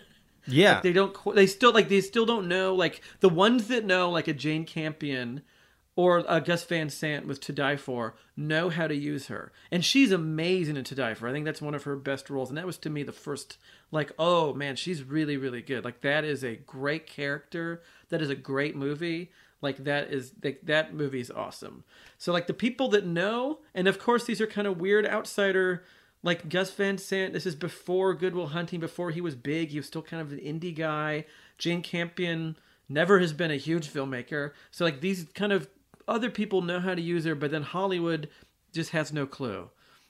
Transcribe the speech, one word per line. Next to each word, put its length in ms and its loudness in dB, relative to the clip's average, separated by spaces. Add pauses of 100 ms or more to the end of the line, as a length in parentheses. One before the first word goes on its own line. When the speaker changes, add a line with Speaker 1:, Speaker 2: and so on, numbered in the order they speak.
(460)
Speaker 1:
Yeah. 280 6
Speaker 2:
Like, 80 0
they 100 4
don't 220 4
qu-, 200 -4
they 120 10
still, 260 6
like, 160 6
they 120 4
still 260 2
don't 220 0
know, 260 2
like, 280 0 (180)
the 80 10
ones 400 6
that 160 2
know, 260 4
like, 180 0
a 40 2
Jane 320 -2
Campion 800 -6 (520)
or 340 6
a 120 4
Gus 240 0
Van 240 -2
Sant 380 -4
with 160 -8
To 100 -8
Die 240 0
For 380 -6 (220)
know 340 0
how 160 -2
to 80 -2
use 320 -6
her. 260 -10 (180)
And 140 2
she's 280 6
amazing 640 0
in 80 -4
To 100 -10
Die 200 -2
For. 140 -6
I 40 -2
think 120 -4
that's 160 -6
one 140 -4
of 80 -6
her 140 -4
best 340 -6
roles. 180 -2
And 80 -8
that 100 -6
was, 120 -8
to 120 -6
me, 120 -4
the 100 -10
first, 460 -10 (320)
like, 280 -2
"Oh, 360 4
man, 220 -4
she's 260 -4
really, 340 -2
really 240 -4
good." 240 -4
Like, 160 -10
that 240 0
is 200 -4
a 120 -6
great 500 -6
character. 760 -8 (260)
That 140 -2
is 80 0
a 60 -2
great 400 -2
movie. 560 -4 (280)
Like, 240 -4
that 280 -2
is, 200 -6 (100)
like, 200 -4
that 320 0
movie 260 -4
is 120 -8
awesome. 500 -10 (340)
So, 160 -4
like, 140 0
the 80 -2
people 360 0
that 140 4
know, 540 -2 (160)
and 140 2
of 100 4
course, 260 2
these 160 -2
are 60 2
kind 220 -2
of 120 -2
weird 240 4
outsider, 800 0 (380)
like, 260 0
Gus 220 0
Van 260 0
Sant. 360 -2
This 120 -4
is 120 -4
before 580 0
Good 220 -2
Will 120 -2
Hunting, 300 -4
before 320 -4
he 100 -4
was 140 -4
big. 360 -2
He 100 -6
was 60 -8
still 160 -8
kind 200 -8
of 100 -8
an 60 -8
indie 360 -6
guy. 500 -2 (340)
Jane 240 -2
Campion 720 -4 (320)
never 300 6
has 140 2
been 180 0
a 60 0
huge 320 -2
filmmaker. 640 -6 (180)
So, 140 -4
like, 160 0
these 340 -2
kind 180 0
of 160 2 (380)
other 240 0
people 320 0
know 180 -2
how 140 -2
to 80 -2
use 240 -2
her, 80 0
but 160 -2
then 120 -2
Hollywood 680 -2 (420)
just 180 -4
has 220 -2
no 140 -2
clue 420 -8 (400)